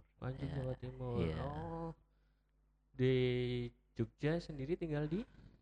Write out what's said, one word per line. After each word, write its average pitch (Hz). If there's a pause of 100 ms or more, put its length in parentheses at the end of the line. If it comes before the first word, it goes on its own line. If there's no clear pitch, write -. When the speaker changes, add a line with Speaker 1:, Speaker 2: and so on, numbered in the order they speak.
(180)
Speaker 1:
Nganjuk, 131
Speaker 2:
Iya. 135
Speaker 1:
Jawa 127
Timur. 127
Speaker 2:
Iya. 80
Speaker 1:
Oh. 165 (1000)
Di 127 (800)
Jogja 143
sendiri 151
tinggal 151
di? 165 (420)